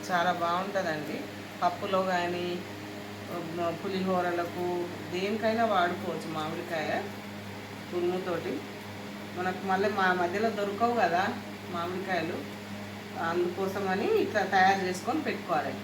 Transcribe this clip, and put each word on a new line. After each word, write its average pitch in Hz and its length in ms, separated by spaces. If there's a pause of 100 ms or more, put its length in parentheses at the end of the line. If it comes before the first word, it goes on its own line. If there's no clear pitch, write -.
చాలా 180 320
బాగుంటుందండి. 170 720 (460)
పప్పులో 190 480
కానీ, 175 400 (1300)
పులిహోరలకు, 180 880 (460)
దేనికైనా 220 580
వాడుకోవచ్చు 175 640
మామిడికాయ 156 560 (1000)
తురుముతోటి. 180 640 (840)
మనకు 185 340
మళ్ళీ 190 180 (120)
మా 185 80 (120)
మధ్యలో 202 380
దొరకవు 208 440
కదా 175 200 (540)
మామిడికాయలు, 175 600 (920)
అందుకోసమని 190 800 (140)
ఇట్లా 208 180 (140)
తయారు 190 320
చేసుకొని 254 400
పెట్టుకోవాలి. 151 560